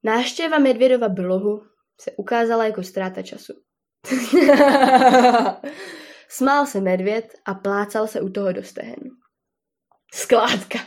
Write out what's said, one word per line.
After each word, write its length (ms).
Návštěva 540
medvědova 500
brlohu 540
se 160
ukázala 480
jako 180
ztráta 400
času. 300
<laughs> 1600
Smál 380
se 140
medvěd 440
a 100
plácal 520
se 140
u 80
toho 240
do 100
stehen. 480
Skládka. 720